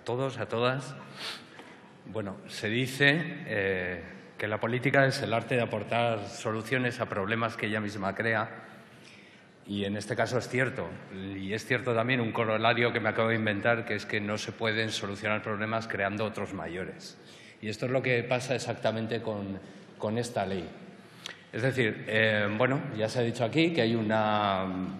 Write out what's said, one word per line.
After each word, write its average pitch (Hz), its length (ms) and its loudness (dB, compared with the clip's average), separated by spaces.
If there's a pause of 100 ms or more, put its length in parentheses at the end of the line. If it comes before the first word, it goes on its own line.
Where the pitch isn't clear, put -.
todos, 123 340 -2
a 110 80 -4
todas. 123 480 0 (1120)
Bueno, 98 320 -6 (100)
se - 220 -4
dice, 135 520 4 (260)
eh, 92 560 0 (340)
que 107 100 -2
la 107 120 0
política 127 480 4
es 127 160 0
el 101 100 0
arte 117 220 0
de 120 60 4
aportar 110 680 0
soluciones 117 720 -2
a 107 80 0
problemas 110 500 0
que - 80 -2
ella 107 140 0
misma 98 340 -2
crea. 110 540 0 (1000)
Y 101 200 -2
en 101 120 -2
este 107 180 -4
caso 113 220 0
es 110 100 -2
cierto, 117 400 -2 (240)
y 98 420 -6
es 110 120 -4
cierto 120 300 0
también 120 260 2
un 113 100 0
corolario 117 600 4
que 120 60 2
me 110 100 2
acabo 113 200 2
de 113 60 4
inventar, 110 480 2
que 107 120 -4
es 101 100 -6
que 110 160 -2
no 104 160 -2
se 110 140 -6
pueden 110 400 0
solucionar 104 500 -2
problemas 110 460 -2
creando 104 380 0
otros 101 280 -4
mayores. 85 640 -8 (440)
Y 107 80 -6
esto 107 180 -4
es 123 40 0
lo 131 120 2
que 123 180 4
pasa 127 320 0
exactamente 113 680 0
con, 101 360 -4 (380)
con 107 220 0
esta 113 260 0
ley. 92 240 -4 (800)
Es 113 120 -4
decir, 117 440 2
eh, 107 480 4
bueno, 127 240 4 (160)
ya 107 140 2
se 127 100 -2
ha 123 40 4
dicho 117 200 0
aquí 160 300 4
que 156 80 4
hay 113 140 4
una 107 720 2 (320)